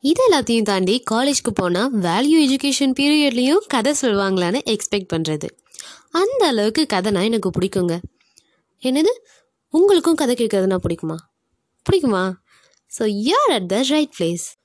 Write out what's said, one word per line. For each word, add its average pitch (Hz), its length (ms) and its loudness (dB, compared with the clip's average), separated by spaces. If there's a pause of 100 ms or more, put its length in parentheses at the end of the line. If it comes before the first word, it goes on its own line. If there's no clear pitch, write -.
இது 427 300 2
எல்லாத்தையும் 233 320 2
தாண்டி 202 480 0
காலேஜ்க்கு 254 440 -2
போனா 185 380 -2
வேல்யூ 240 560 2
எஜுகேஷன் 269 520 0
பீரியட்லயும் 285 680 2
கதை 262 320 0
சொல்வாங்களான்னு 196 640 0
எக்ஸ்பெக்ட் 208 480 -4
பண்றது. 156 360 -4 (600)
அந்த 415 360 0
அளவுக்கு 226 460 0
கதைனா 190 320 0
எனக்கு 214 260 -2
பிடிக்குங்க. 180 480 -2 (840)
என்னது, 269 240 0 (640)
உங்களுக்கும் 339 440 4
கதை 254 200 0
கேட்கறதுனா 196 420 0 (120)
பிடிக்குமா? 160 280 -6 (760)
பிடிக்குமா? 208 400 2 (540)
So - 220 -4
you're 302 420 0
at 190 200 -2
the 208 120 0
right 294 360 0
place. 170 460 -4